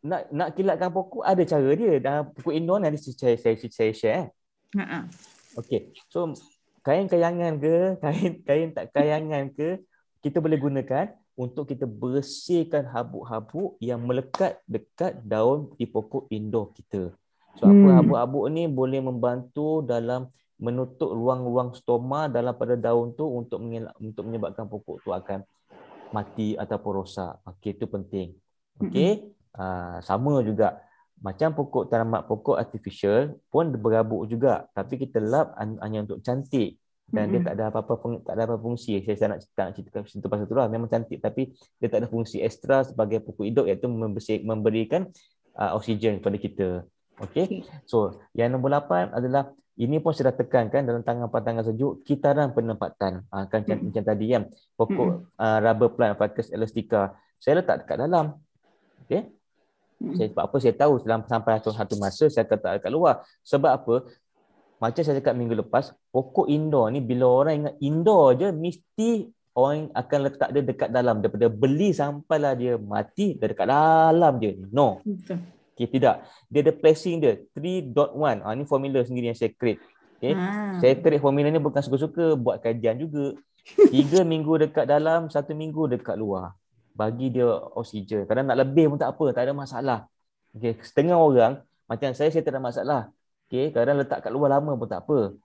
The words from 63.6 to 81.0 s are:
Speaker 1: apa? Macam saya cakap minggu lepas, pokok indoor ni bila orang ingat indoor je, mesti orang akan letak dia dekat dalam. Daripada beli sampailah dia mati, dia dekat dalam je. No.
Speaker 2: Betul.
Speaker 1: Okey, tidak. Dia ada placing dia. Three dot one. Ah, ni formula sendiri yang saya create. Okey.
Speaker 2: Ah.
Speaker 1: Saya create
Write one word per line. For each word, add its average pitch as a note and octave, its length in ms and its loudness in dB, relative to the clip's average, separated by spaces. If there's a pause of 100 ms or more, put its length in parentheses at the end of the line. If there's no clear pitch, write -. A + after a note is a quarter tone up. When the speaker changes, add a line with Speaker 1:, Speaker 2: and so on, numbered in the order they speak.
Speaker 1:
apa? A#2 220 0 (800)
Macam A#2+ 220 -2
saya D3+ 180 2
cakap C3+ 160 2
minggu A#2 220 -2
lepas, - 400 -2 (160)
pokok C3 400 0
indoor D3 400 2
ni C#3 80 -2
bila B2 260 0
orang D3 380 4
ingat D3 160 -6
indoor D#3 560 6
je, F#3 160 0
mesti F3+ 800 -4 (240)
orang C#3+ 400 2
akan C3+ 260 0
letak C#3 300 -2
dia C#3 80 2
dekat B2 320 -2
dalam. A#2+ 260 2
Daripada G#2+ 300 2
beli C#3 480 2
sampailah D3 580 -2
dia B2 220 -2
mati, G#2+ 640 -4
dia A2 80 0
dekat - 180 -2
dalam D#3+ 720 6
je. G2+ 220 -2 (100)
No. A#2 320 2
Speaker 2:
Betul. F#3 380 -8 (340)
Speaker 1:
Okey, A#2+ 160 -4
tidak. B2+ 320 2 (300)
Dia C#3+ 100 2
ada D#3 140 4
placing D#3+ 420 2
dia. C#3+ 160 4 (220)
Three F3+ 260 -4
dot C#3 320 0
one. B2+ 300 -2
Ah, G#2 100 -6
ni C3 80 -6
formula C#3 400 0
sendiri A#2+ 300 -2
yang A2+ 80 -8
saya A2+ 160 -2
create. A2+ 240 -2 (400)
Okey. F#3+ 160 0
Speaker 2:
Ah. G3 420 -4
Speaker 1:
Saya E3 220 4
create D3+ 240 2